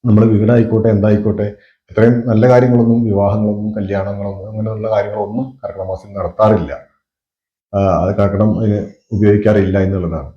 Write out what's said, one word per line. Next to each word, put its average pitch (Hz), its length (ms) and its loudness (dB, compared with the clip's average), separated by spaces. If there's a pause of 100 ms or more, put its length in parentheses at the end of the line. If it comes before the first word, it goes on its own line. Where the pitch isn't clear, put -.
നമ്മൾ 110 200 6
വീടായിക്കോട്ടെ, 110 640 2
എന്തായിക്കോട്ടെ, 104 580 0 (440)
അത്രയും 117 360 2
നല്ല 113 220 2
കാര്യങ്ങളൊന്നും, 120 540 4
വിവാഹങ്ങളൊന്നും, 104 720 -2
കല്യാണങ്ങളൊന്നും, 98 760 -6
അങ്ങനെയുള്ള 107 420 -6
കാര്യങ്ങളൊന്നും 104 540 -4 (180)
കർക്കിടക 95 240 -10
മാസത്തിൽ 98 300 -12
നടത്താറില്ല. 92 560 0 (1000)
ആ, 98 40 0
അത് 98 360 0
കർക്കിടകം 101 440 0
അതിന് 104 280 -2 (240)
ഉപയോഗിക്കാറില്ല 101 680 2
എന്നുള്ളതാണ് 87 580 -4